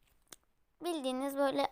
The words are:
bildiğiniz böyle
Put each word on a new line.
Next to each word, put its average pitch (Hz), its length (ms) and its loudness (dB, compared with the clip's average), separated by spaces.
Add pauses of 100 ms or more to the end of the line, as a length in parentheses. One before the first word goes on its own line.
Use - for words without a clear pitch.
(840)
bildiğiniz 277 540 -2
böyle 277 340 2